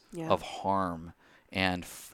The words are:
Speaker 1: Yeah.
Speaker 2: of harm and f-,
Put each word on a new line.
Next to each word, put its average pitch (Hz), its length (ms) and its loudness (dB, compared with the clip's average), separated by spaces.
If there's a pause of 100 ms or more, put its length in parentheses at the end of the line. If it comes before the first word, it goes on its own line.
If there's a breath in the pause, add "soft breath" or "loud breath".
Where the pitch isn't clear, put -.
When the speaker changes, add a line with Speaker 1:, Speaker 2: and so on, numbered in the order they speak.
(120)
Speaker 1:
Yeah. 165 180 -6
Speaker 2:
of 92 120 6
harm 90 720 -2 (400 soft breath)
and 92 300 2
f-, - 300 -14